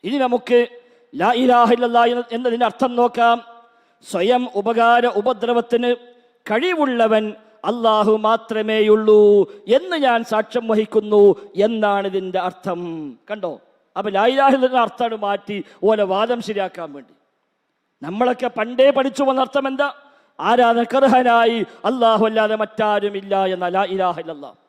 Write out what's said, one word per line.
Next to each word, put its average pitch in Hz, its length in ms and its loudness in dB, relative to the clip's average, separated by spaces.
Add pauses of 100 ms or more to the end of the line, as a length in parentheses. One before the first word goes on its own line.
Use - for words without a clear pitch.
ഇനി 269 180 -4
നമുക്ക് 240 340 2 (600)
ലാ 214 100 2 (120)
ഇലാഹ 240 340 4
ഇല്ലല്ലാഹ് 240 380 2
എന്ന, 240 80 -6 (140)
എന്നതിന്റെ 240 320 -2
അർത്ഥം 254 300 -4
നോക്കാം. 233 380 2 (760)
സ്വയം 233 320 0 (160)
ഉപകാര 233 460 2 (140)
ഉപദ്രവത്തിന് 233 720 -2 (600)
കഴിവുള്ളവൻ 233 760 0 (440)
അല്ലാഹു 220 440 0 (120)
മാത്രമേയുള്ളൂ 214 960 2 (540)
എന്ന് 349 200 -2 (100)
ഞാൻ 233 140 2 (120)
സാക്ഷ്യം 220 400 -4
വഹിക്കുന്നു 214 500 0 (460)
എന്നാണ് 202 440 -2
ഇതിന്റെ 185 360 -6
അർത്ഥം. 180 340 -8 (480)
കണ്ടോ? 190 220 -8 (460)
അപ്പൊ 202 200 -6
ലാ 208 160 2
ഇലാഹ 269 240 4
ഇല്ലല്ലാഹ് 254 300 2
അർത്ഥമാണ് 226 360 -6
മാറ്റി 202 340 -6 (300)
ഓലെ 214 240 2
വാദം 220 360 -2
ശരിയാക്കാൻ 185 480 -8
വേണ്ടി. 135 180 -20 (920)
നമ്മളൊക്കെ 240 520 -2
പണ്ടേ 247 300 2 (100)
പഠിച്ചു 269 320 -2
വന്ന 262 160 0
അർത്ഥം 269 260 -4
എന്താ? 285 160 -2 (640)
ആരാധനക്കർഹനായി 233 1080 2 (320)
അല്ലാഹു 226 400 2
അല്ലാതെ 220 340 0
മറ്റാരുമില്ല 202 680 -4 (200)
എന്ന 180 120 -6 (120)
ലാ 196 60 0 (120)
ഇലാഹ 180 280 -2
ഇല്ലല്ലാഹ്. 143 340 -16 (120)